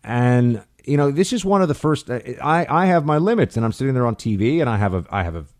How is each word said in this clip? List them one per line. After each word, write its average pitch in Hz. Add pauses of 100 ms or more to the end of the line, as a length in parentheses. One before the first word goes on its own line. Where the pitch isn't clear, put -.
And, 123 (220)
you 139
know, 143
this 180
is 240
one 196
of 180
the 143
first, 151
uh, 120 (220)
I, 156
I 170
have 175
my 151
limits, 180
and 113
I'm 113
sitting 135
there 123
on 113
T 107
V, 135
and 131
I 110
have 98
a, 90
I 95
have 85
a 78 (140)